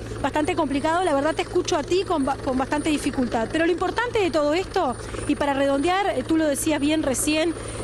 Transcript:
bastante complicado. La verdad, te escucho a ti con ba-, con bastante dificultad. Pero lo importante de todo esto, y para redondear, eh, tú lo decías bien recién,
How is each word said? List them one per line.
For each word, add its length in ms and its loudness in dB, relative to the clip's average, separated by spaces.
bastante 320 0
complicado. 520 0
La 80 2
verdad, 200 2
te 100 -2
escucho 340 0
a 40 0
ti 220 0
con 220 0
ba-, 100 0
con 220 -2
bastante 320 0
dificultad. 600 0
Pero 160 2
lo 60 4
importante 480 0
de 120 2
todo 220 2
esto, 440 0
y 60 2
para 180 0
redondear, 540 2
eh, 200 -2
tú 80 2
lo 100 4
decías 360 0
bien 220 2
recién, 500 0